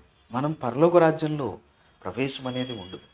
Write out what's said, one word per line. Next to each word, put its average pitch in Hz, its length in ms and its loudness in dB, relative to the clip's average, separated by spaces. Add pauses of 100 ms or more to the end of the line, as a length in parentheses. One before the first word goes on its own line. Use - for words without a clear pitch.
(320)
మనం 143 200 -2
పరలోక 151 440 2
రాజ్యంలో 151 600 2 (460)
ప్రవేశం 131 420 -6
అనేది 127 260 -6
ఉండదు. 101 280 -12 (120)